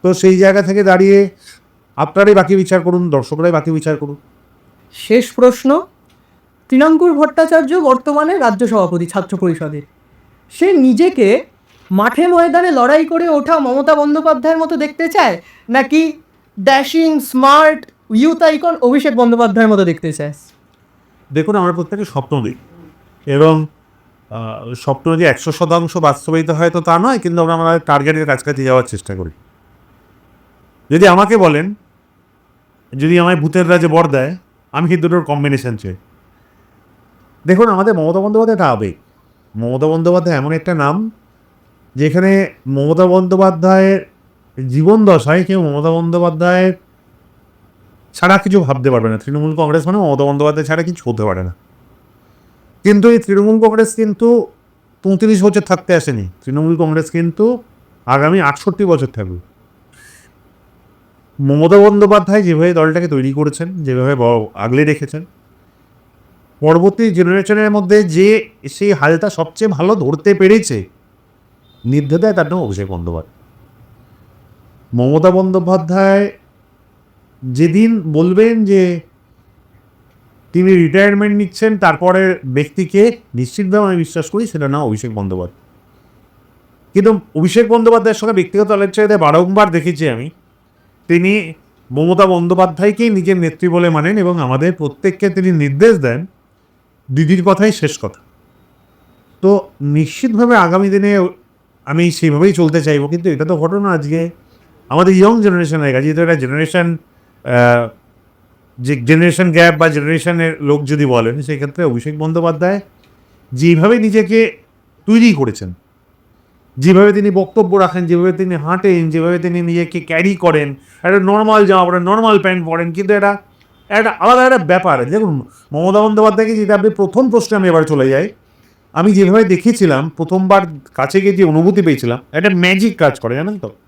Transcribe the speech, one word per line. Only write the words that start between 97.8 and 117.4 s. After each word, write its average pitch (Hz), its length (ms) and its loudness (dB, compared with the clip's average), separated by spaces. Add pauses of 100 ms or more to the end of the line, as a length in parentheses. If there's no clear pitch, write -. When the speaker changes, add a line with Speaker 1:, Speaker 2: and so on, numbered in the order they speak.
Speaker 1:
কথা।" - 180 -12 (1200)
তো 196 280 0 (120)
নিশ্চিতভাবে 214 760 0
আগামী 190 340 2
দিনে 196 380 0 (580)
আমি 165 260 0
সেইভাবেই 160 420 2
চলতে 160 280 0
চাইব। 143 260 -2
কিন্তু 170 220 -4
এটা 151 160 -2
তো 170 120 -2
ঘটনা, 190 340 -2
আজকে 165 380 -4 (600)
আমাদের 180 260 2
ইয়ং 214 260 4
জেনারেশন 175 380 0
হয়ে 143 120 0
গেছে, 127 120 0
যেহেতু 156 180 -2
একটা 170 140 2
জেনারেশন, 156 600 -2 (460)
আহ, 120 460 2 (920)
যে 131 160 -4
জেনারেশন 165 560 2
গ্যাপ 170 240 4
বা 160 120 2
জেনারেশনের 160 720 -2
লোক 147 220 0
যদি 147 220 -2
বলেন, 120 360 0
সেক্ষেত্রে 143 420 -8
অভিষেক 151 360 -4
বন্দ্যোপাধ্যায় 165 600 -2 (720)
যেভাবে 170 480 2
নিজেকে 214 580 0 (480)
তৈরি 226 280 4
করেছেন, 107 400 -6 (1040)
যেভাবে 185 360 4
তিনি 202 180 0
বক্তব্য 185 460 0